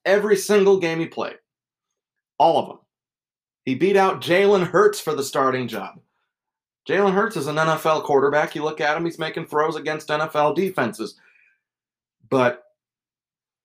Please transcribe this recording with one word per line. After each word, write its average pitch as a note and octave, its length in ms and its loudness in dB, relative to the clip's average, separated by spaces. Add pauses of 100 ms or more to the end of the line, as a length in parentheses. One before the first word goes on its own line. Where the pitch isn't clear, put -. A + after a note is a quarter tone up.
every G3+ 320 4
single G3 400 4
game E3 220 -2
he E3 80 -4
played. - 320 -10 (1000)
All D3+ 220 4
of - 80 -4
them. - 100 -18 (840)
He C3 120 -2
beat F#3+ 200 2
out F#3 260 2
Jalen F#3 460 2
Hurts G3+ 320 2
for D#3 140 -4
the C3+ 100 -4
starting B2+ 440 -2
job. G2 340 -12 (880)
Jalen F#3+ 240 2
Hurts G#3 240 0
is D3 100 -4
an D3+ 120 -4
N D#3+ 100 2
F D#3 160 -2
L D#3 160 2
quarterback. C#3+ 540 0
You D3+ 80 -6
look D#3 180 -6
at D3+ 160 0
him, E3+ 80 -4
he's E3 140 -8
making D#3+ 260 -6
throws D#3 300 -2
against D3+ 340 -8
N D3+ 120 -2
F D#3 140 -6
L D3 180 2
defenses. C#3 680 -4 (1120)
But B2+ 340 0 (1000)